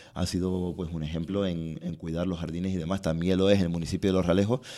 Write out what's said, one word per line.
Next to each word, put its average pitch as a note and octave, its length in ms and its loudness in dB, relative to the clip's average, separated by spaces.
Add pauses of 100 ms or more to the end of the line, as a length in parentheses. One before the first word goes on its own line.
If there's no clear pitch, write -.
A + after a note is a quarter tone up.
(160)
ha F2+ 100 0
sido, F2+ 500 -2
pues, F2 160 -6
un D#2+ 120 -4
ejemplo E2+ 420 -2
en, E2 360 -4
en E2+ 140 -6
cuidar E2+ 320 -4
los E2+ 120 -2
jardines F2 340 -4
y - 40 -2
demás. F#2 240 -2
También E2+ 360 2
lo F#2+ 120 6
es G2+ 120 8
el E2+ 80 2
municipio E2+ 400 -2
de F#2+ 80 4
Los F2 80 2
Realejos, G2+ 340 4 (180)